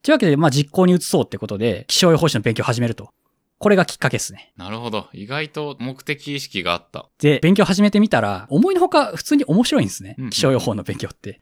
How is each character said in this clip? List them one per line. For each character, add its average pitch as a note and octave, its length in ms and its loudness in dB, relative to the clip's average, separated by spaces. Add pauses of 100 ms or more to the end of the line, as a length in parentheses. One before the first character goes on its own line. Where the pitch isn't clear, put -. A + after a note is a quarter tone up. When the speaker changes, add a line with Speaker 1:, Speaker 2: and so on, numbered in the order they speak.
Speaker 1:
と C#4 100 0
い - 20 6
う - 20 6
わ C#4+ 40 0
け F#3+ 100 4
で、 C#3+ 80 4
ま D#3+ 100 4
あ、 C3+ 40 4
実 C#3+ 200 0
行 F#3 140 2
に F3+ 80 6
移 F3 80 2
そ C#3 220 0
う - 20 0
っ - 40 -20
て G#2+ 80 -10
こ G#2+ 100 -10
と G2+ 100 -6
で、 G#2 300 -2
気 - 120 -2
象 F3 120 6
予 D#3 60 6
報 D#3 120 2
士 C#3 80 -2
の A2+ 40 -2
勉 A#2 120 0
強 A2+ 80 -4
を - 40 -2
始 A#2+ 160 -2
め A#2+ 60 0
る A#2 80 -4
と。 - 140 -20 (500)
こ - 80 0
れ G3+ 80 6
が F#3 100 4
き - 100 -10
っ - 20 -20
か C#3 120 -2
け A#2+ 60 -4
っ G#2 60 -2
す - 100 -8
ね。 - 240 -20
Speaker 2:
な F#2 140 -14
る A2 100 -10
ほ A#2+ 100 -8
ど。 G#2+ 220 -6
意 G2+ 160 -16
外 D3+ 220 -8
と D3 320 -10
目 B2+ 200 -10
的 C#3+ 320 -10
意 C#3+ 60 -6
識 G2 240 -8
が F2 100 0
あ F2 60 -4
っ - 100 -20
た。 - 200 -16 (100)
Speaker 1:
で、 D3 240 2
勉 F3+ 120 4
強 G3 100 4
始 F#3+ 160 0
め G#3 100 4
て G#3 80 2
み G#3+ 80 4
た B2+ 140 2
ら、 G2+ 280 -4
思 A#3 220 2
い - 20 0
の F4+ 60 0
ほ F4+ 80 2
か D4 200 2 (100)
普 - 80 -12
通 D4 100 2
に C#4+ 80 2
面 G#3+ 220 2
白 C4+ 160 0
い - 20 0
ん G2+ 40 -2
で F#2+ 60 -8
す - 80 -14
ね。 G2 160 -16
Speaker 2:
う B2+ 40 -12
ん - 20 -8
う - 20 -8
ん - 20 -8
う - 20 -8
ん。 - 20 -
Speaker 1:
気 - 80 -4
象 C3+ 140 2
予 B2+ 40 2
報 A2 180 -2
の G2+ 80 -8
勉 F#2+ 140 -8
強 G2+ 140 -10
っ - 20 -20
て。 - 280 -18